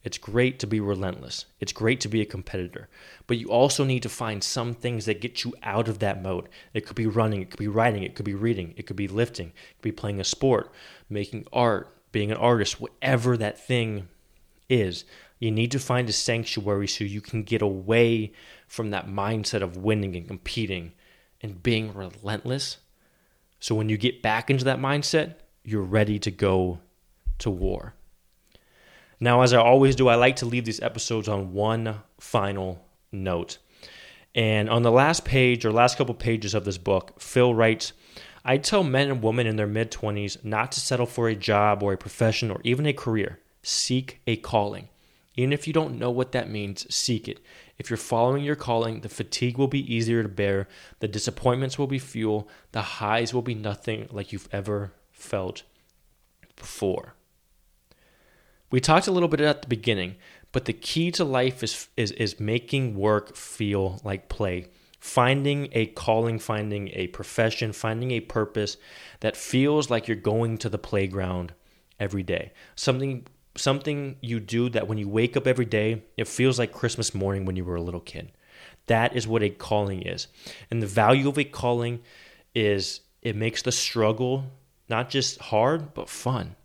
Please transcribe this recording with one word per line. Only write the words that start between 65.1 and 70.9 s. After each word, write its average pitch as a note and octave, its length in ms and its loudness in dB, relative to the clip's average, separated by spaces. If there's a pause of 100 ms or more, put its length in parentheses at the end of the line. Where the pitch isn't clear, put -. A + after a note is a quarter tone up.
a A2+ 140 2
calling, A2+ 540 0
finding G#2+ 500 -4
a F#2 180 -4
profession, A2 640 -2
finding A2+ 400 -4
a A2+ 80 -2
purpose G#2+ 560 -2 (460)
that A2 160 -2
feels C#3+ 520 2
like A#2 200 -2
you're G#2+ 80 0
going A2+ 400 0
to - 100 -6
the G2+ 100 -4
playground F#2 760 -2 (480)